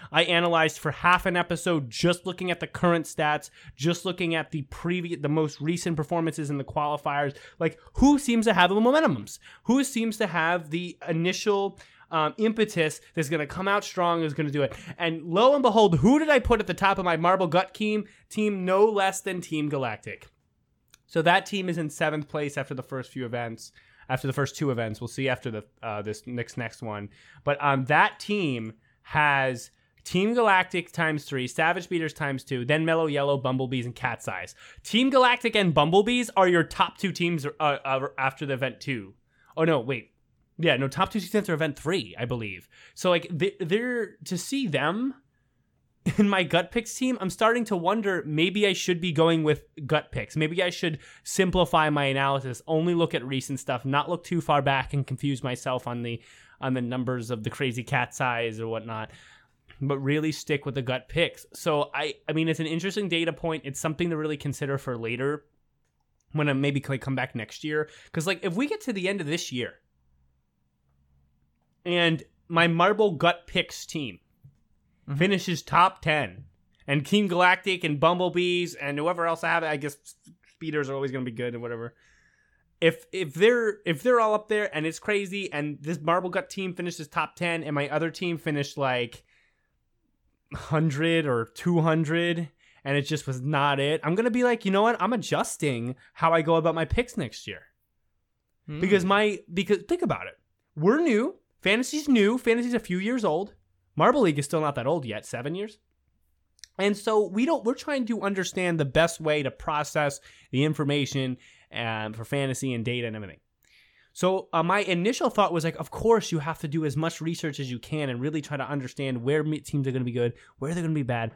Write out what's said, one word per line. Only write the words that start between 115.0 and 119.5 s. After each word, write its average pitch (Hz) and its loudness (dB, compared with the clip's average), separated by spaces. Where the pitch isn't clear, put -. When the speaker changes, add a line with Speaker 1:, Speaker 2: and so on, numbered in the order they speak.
Speaker 1:
thought 190 2
was 165 0
like, 165 -2
"Of - -12
course 226 2
you 165 0
have 156 -6
to 165 -6
do 156 -2
as 139 -2
much 160 -2
research 160 -4
as 135 -6
you 123 -6
can 151 -4
and 120 -4
really 151 -2
try 143 -8
to 131 -6
understand 131 -4
where 151 2
me-, 156 -2